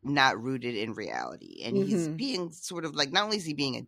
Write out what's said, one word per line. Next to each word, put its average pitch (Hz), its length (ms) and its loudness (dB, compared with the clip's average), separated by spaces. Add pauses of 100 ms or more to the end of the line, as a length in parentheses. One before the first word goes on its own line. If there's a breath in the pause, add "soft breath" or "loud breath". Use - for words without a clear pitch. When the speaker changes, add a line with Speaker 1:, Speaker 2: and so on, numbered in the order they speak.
Speaker 1:
not 135 400 6
rooted 123 340 -2
in 110 180 -2
reality." 62 680 -6
And 123 140 0
he's 170 300 2
Speaker 2:
Mm-hmm. 156 80 -4
Speaker 1:
being 180 360 -4
sort 170 320 -8
of, 151 120 -4
like, 143 160 0
not 196 140 4
only 214 120 0
is 175 80 -6
he 156 80 -2
being 139 220 0
a 113 120 -8